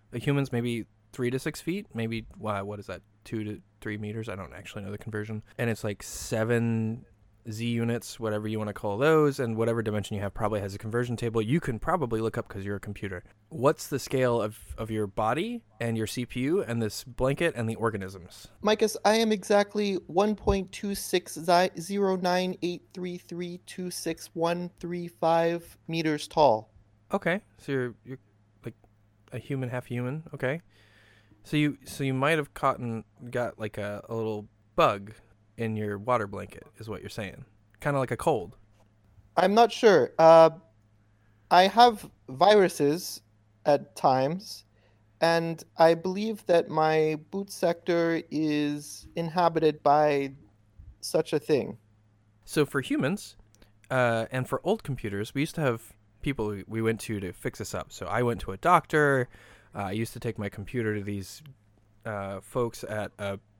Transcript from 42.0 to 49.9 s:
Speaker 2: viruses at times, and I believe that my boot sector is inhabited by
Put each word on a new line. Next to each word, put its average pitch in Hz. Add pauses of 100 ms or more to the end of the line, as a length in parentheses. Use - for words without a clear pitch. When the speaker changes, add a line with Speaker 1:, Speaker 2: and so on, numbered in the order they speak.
Speaker 2:
viruses 165 (440)
at 143
times, 143 (560)
and 165 (160)
I 165
believe 202
that 170
my 156 (100)
boot 196
sector 170 (100)
is 147
inhabited 160
by 143 (720)